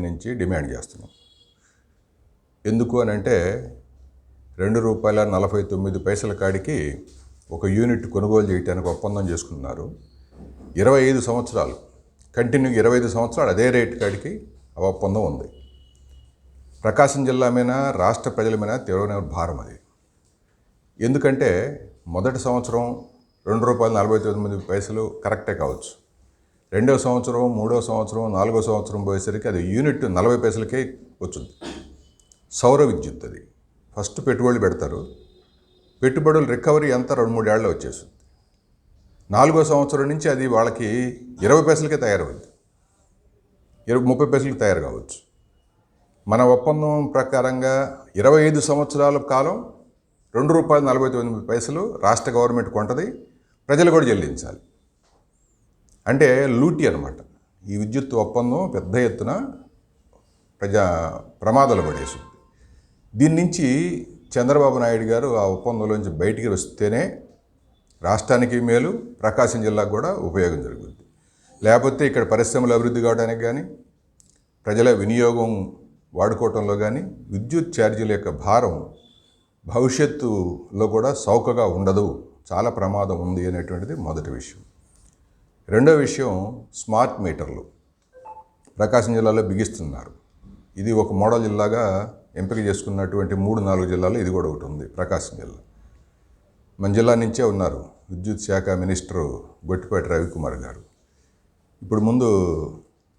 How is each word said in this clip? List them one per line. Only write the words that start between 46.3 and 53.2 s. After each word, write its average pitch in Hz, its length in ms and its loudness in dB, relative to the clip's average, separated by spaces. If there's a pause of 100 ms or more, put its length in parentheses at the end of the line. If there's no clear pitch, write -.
ఒప్పందం 151 400 2 (220)
ప్రకారంగా 131 600 0 (400)
ఇరవై 135 280 8
ఐదు 151 260 4
సంవత్సరాల 143 480 2 (160)
కాలం 151 240 0 (760)
రెండు 139 200 2
రూపాయల 151 320 6
నలభై 131 240 4
తొమ్మిది 120 360 -4
పైసలు 143 380 -4 (200)
రాష్ట్ర 117 280 2
గవర్నమెంట్ 120 420 2
కొంటది, 123 320 -2 (640)